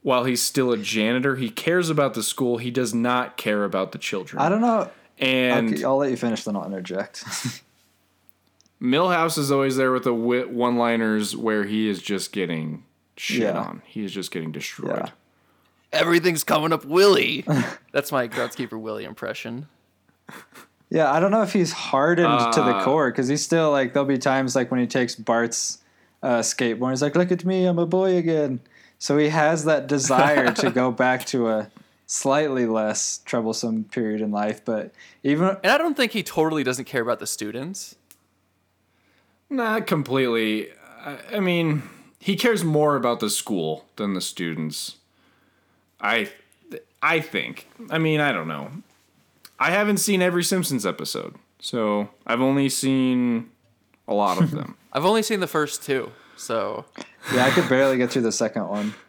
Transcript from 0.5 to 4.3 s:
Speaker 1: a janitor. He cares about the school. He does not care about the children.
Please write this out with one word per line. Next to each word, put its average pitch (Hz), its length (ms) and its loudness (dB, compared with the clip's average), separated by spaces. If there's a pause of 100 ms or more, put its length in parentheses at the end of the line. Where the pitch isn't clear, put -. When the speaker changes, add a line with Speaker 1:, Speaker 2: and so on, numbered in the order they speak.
Speaker 1:
a 117 80 2
janitor. 113 560 0
He 123 160 -4
cares 170 400 0
about 143 240 2
the 113 80 -4
school. 120 360 0
He 123 120 -6
does 120 240 -2
not 123 420 0
care 104 280 0
about 95 260 -2
the - 80 -14
children. - 420 -6